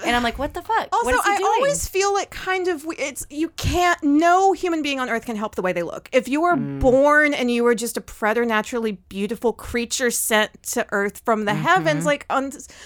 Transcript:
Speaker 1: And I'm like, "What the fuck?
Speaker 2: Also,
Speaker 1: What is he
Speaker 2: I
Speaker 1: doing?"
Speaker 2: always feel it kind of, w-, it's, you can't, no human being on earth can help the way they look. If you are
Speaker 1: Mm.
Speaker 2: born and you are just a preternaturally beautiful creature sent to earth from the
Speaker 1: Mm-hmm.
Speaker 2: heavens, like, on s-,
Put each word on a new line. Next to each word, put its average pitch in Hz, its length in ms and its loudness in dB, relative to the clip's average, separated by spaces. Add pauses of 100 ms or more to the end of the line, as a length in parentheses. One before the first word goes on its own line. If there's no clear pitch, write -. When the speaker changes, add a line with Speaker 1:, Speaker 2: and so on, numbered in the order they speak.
Speaker 1:
And 240 100 0
I'm 240 80 2
like, 233 160 -2
"What 294 160 -6
the 349 80 -8
fuck? 440 300 -2
Speaker 2:
Also, 427 140 0
Speaker 1:
What 508 100 2
is - 80 0
he 403 80 2
Speaker 2:
I 403 60 0
Speaker 1:
doing?" 392 180 0
Speaker 2:
always 554 320 0
feel 392 280 0
it 370 140 -4
kind 370 380 -4
of, 311 140 -4
w-, 320 180 -8
it's, 277 280 -8
you 302 280 -4
can't, 349 480 0
no 349 480 4
human 330 300 -2
being 277 180 -4
on 254 100 -4
earth 226 160 -4
can 240 80 -6
help 208 220 -6
the 202 60 -4
way 185 100 0
they 175 100 -2
look. - 300 -10
If 254 160 2
you 294 160 0
are 349 120 4
Speaker 1:
Mm. 277 240 -6
Speaker 2:
born 285 540 6
and 247 160 0
you 240 160 2
are 240 80 6
just 233 220 -4
a 220 40 -2
preternaturally 226 920 -2 (160)
beautiful 208 440 -2
creature 240 600 -4
sent - 500 0 (120)
to 233 180 -2
earth 202 320 -2
from 214 220 0
the 202 60 0
Speaker 1:
Mm-hmm. - 100 -2
Speaker 2:
heavens, 320 440 2
like, 285 240 0
on 269 180 -2
s-, - 200 -16 (180)